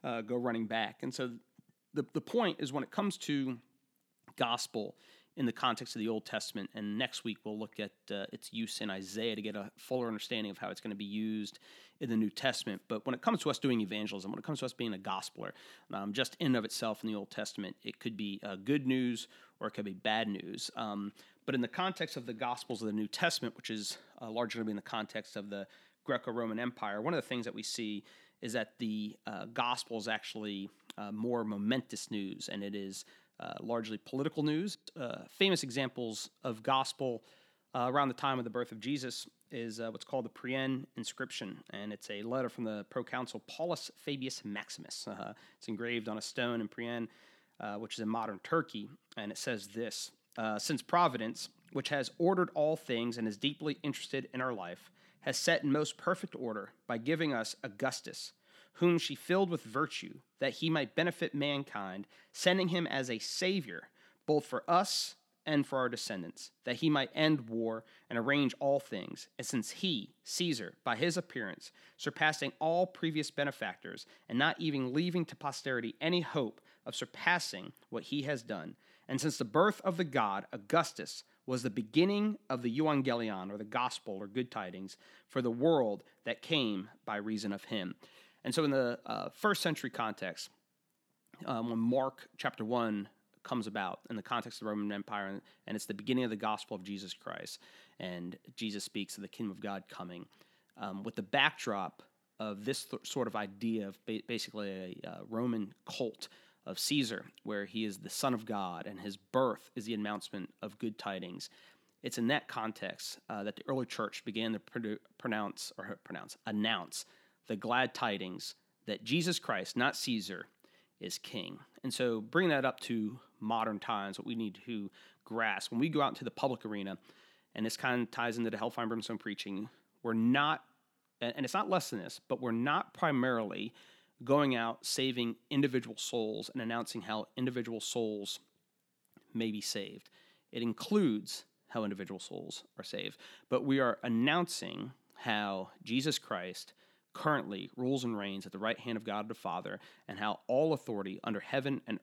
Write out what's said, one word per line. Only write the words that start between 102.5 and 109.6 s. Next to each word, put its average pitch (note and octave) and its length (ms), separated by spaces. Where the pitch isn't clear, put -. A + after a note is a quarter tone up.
this C3 200
th-, - 200
sort B2 220
of G#2+ 80
idea G#2 520
of F#2+ 180
ba-, A2 200
basically G#2+ 440
a, - 40
uh, F2 200
Roman A2+ 460
cult - 420
of F#2+ 140
Caesar, B2+ 460
where G2+ 220
he A2 200
is G2+ 140
the - 100
Son C3 240
of A2 120
God, F#2+ 420
and G2 120
his G2 180
birth B2+ 580